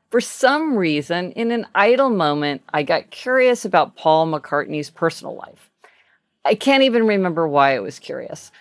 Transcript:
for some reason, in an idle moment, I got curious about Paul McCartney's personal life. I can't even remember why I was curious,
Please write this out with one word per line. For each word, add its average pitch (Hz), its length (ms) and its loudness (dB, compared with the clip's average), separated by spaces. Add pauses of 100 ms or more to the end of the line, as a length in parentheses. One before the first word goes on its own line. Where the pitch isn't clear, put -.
(100)
for 247 120 2
some 285 540 0
reason, 170 560 -2
in 233 180 -4
an 233 240 -4
idle 247 340 4
moment, 147 540 0 (100)
I 151 100 0
got 156 280 -2
curious 254 560 0
about 175 300 0
Paul 160 300 2
McCartney's 151 640 -4
personal - 480 -6
life. - 340 -20 (760)
I 196 80 2
can't 269 280 2
even 233 240 4
remember 180 400 0
why 139 280 4
I 117 60 -2
was 98 180 -10
curious, - 520 -14 (100)